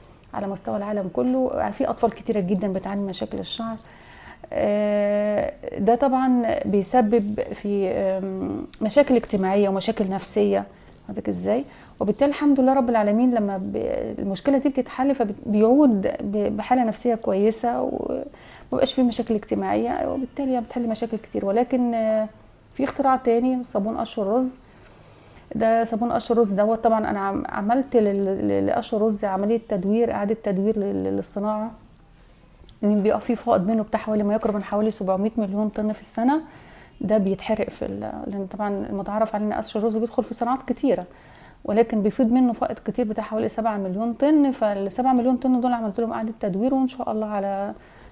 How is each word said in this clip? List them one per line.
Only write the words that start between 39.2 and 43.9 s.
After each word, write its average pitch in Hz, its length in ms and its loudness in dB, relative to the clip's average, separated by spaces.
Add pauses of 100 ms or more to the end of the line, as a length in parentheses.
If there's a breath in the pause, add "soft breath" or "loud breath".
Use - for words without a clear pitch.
عليه 208 100 -2
إن 208 80 -2
قش - 240 -6
الرز 220 200 0
بيدخل 233 260 -2
في 233 100 -10
صناعات 247 380 -2
كتيرة، 240 320 0 (600 loud breath)
ولكن 220 360 2
بيفيض 220 300 2
منه 247 220 4
فائض - 320 -4
كتير 240 200 -2
بتاع 214 180 -4
حوالي 220 260 -2
سبعة 214 280 -2
مليون 202 360 -2